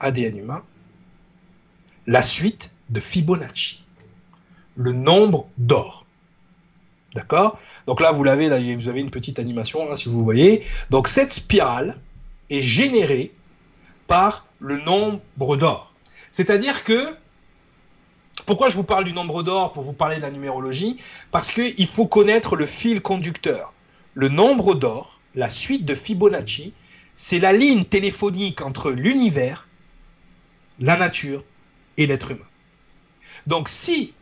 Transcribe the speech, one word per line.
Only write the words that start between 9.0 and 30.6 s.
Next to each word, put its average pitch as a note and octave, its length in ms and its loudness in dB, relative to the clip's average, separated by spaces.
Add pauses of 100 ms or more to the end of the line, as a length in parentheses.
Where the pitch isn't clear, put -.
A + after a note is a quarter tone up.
petite B2+ 300 -10
animation, A#2+ 500 -6
hein, C#3+ 60 -6
si B2 140 -8
vous A#2 120 -2
voyez. C#3 440 6 (240)
Donc C3+ 180 2
cette C4+ 240 2
spirale C#3+ 680 0 (480)
est C#3 120 -2
générée D#3 720 0 (760)
par F#3 380 2 (140)
le C#3 200 -4
nombre F3 760 -2
d'or. D3 380 0 (360)
C'est-à-dire G#3 540 0
que, C4+ 320 0 (1300)
pourquoi A3 240 2
je F3+ 60 -2
vous G3 80 -2
parle F#3+ 220 0
du F3 80 -6
nombre E3+ 300 -6
d'or F#3 280 -2
pour C#3 120 -12
vous C#3+ 100 -10
parler D#3 240 -2
de D#3 60 -8
la C#3 80 -8
numérologie ? C#3 640 -6 (340)
Parce - 200 -4
qu'il A#3 360 0
faut A3+ 200 0
connaître G#3 500 4
le D3 80 0
fil A3 360 -2
conducteur. D#3+ 720 -4 (420)
Le C3+ 140 0
nombre F#3+ 480 4
d'or, B2+ 460 -4 (140)
la B2 140 -4
suite C4 360 -4
de C#3+ 100 -2
Fibonacci, F3+ 800 -2 (480)
c'est F3 180 0
la F#3+ 120 4
ligne A#3 320 4
téléphonique G3 800 -2
entre C#3 300 -6
l'univers, D3+ 760 0 (1120)